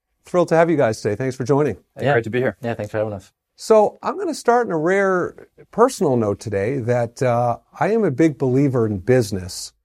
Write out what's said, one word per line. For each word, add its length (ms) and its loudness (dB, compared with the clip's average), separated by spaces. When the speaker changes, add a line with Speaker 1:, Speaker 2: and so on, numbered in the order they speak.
Speaker 1:
Thrilled 240 0
to 60 2
have 140 4
you 60 2
guys 240 0
today. 160 -2
Thanks 220 -6
for 80 -6
joining. 300 0
Speaker 2:
Hey, 120 -4
Speaker 3:
Yeah. 40 2
Speaker 2:
great 140 2
to 40 -8
be 100 -2
here. 200 -2
Speaker 3:
Yeah, 140 -6
thanks 180 -8
for 60 -6
having 160 -4
us. 180 -16
Speaker 1:
So 480 2
I'm 140 -6
gonna 160 -6
start 340 0
in 60 -4
a 40 -2
rare 680 0
personal 460 2
note 240 0
today 380 -2
that, 440 -2
uh, 360 0
I 140 0
am 100 2
a 80 0
big 260 2
believer 480 2
in 120 -2
business, 760 -2